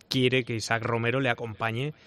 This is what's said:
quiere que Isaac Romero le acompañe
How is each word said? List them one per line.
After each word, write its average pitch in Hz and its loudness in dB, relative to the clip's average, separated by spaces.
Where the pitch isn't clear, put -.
quiere 127 4
que 117 -6
Isaac 113 -2
Romero 117 0
le 127 2
acompañe 117 -4